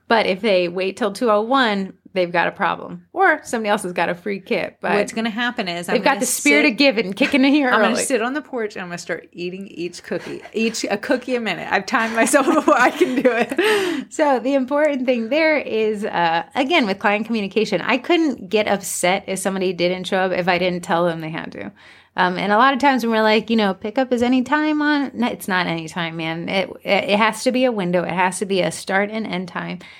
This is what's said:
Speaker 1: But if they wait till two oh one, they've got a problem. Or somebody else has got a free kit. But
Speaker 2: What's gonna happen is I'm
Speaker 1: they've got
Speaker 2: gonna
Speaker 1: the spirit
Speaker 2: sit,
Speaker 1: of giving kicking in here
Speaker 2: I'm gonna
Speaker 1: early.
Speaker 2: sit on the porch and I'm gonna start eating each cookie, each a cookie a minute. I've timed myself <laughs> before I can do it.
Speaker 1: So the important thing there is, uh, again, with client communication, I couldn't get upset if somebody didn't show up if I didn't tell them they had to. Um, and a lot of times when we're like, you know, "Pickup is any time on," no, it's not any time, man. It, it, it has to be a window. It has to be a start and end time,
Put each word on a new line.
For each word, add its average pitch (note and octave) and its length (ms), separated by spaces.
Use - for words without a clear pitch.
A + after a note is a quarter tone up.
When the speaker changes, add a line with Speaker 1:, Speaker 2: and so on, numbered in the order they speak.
Speaker 1:
But A3+ 200
if F#3 140
they F#3 280
wait F#3+ 280
till G#3+ 160
two A#3+ 200
oh G#3 80
one, A3 540
they've F3+ 180
got E3+ 160
a F3 60
problem. F3 600
Or D#4+ 300
somebody A3 260
else G#3 140
has F3+ 100
got F3 160
a F3 60
free G3 260
kit. - 400
But F3+ 140
Speaker 2:
What's G3+ 180
gonna A3+ 160
happen A#3+ 400
is F3 200
I'm F#3+ 80
Speaker 1:
they've - 80
got D4 60
Speaker 2:
gonna C4+ 100
Speaker 1:
the B3+ 60
spirit C#4+ 380
Speaker 2:
sit, D4 80
Speaker 1:
of F#3+ 60
giving G3+ 340
kicking C4+ 320
in C#4 80
here C#4+ 160
Speaker 2:
I'm A3 120
gonna G#3+ 140
Speaker 1:
early. - 100
Speaker 2:
sit A3+ 180
on B3 100
the D4 100
porch G#3+ 340
and G3 60
I'm F3+ 60
gonna F3 100
start - 340
eating F3+ 340
each F3 380
cookie, - 360
each A3+ 300
a G#3 120
cookie B3+ 380
a A#3+ 60
minute. F3 300
I've G3 140
timed A3+ 300
myself A3+ 320
<laughs> D4 80
before D4 240
I B3+ 120
can B3+ 300
do B3 120
it. E4 800
Speaker 1:
So C#4+ 260
the C4 160
important C#4+ 500
thing A#3 260
there D#4 280
is, A3 460
uh, E3+ 400
again, C4+ 320
with F#3+ 140
client G#3+ 260
communication, G#3 540
I - 180
couldn't D#4+ 500
get G#3+ 200
upset F#3+ 580
if F#3+ 140
somebody F#3+ 320
didn't F3+ 320
show F#3+ 140
up F#3 140
if F3 160
I F3 100
didn't F3+ 260
tell E3+ 220
them E3 140
they D#3 100
had - 220
to. - 200
Um, F3+ 200
and F#3+ 120
a G#3 60
lot C4+ 160
of B3+ 80
times C4+ 240
when A3+ 100
we're A3 80
like, G#3+ 280
you A3+ 60
know, G3+ 180
"Pickup B3+ 360
is A#3+ 120
any B3+ 200
time D4+ 380
on," D4 320
no, A#3 140
it's - 220
not F3+ 180
any E3 200
time, E3 300
man. E3 320
It, F#3+ 220
it, - 280
it G3+ 80
has G#3+ 260
to B3+ 80
be B3+ 140
a B3 60
window. F3+ 320
It E3+ 100
has F3+ 240
to G#3 80
be F#3 160
a E3+ 100
start G3+ 380
and A3 160
end F3+ 220
time, F3 320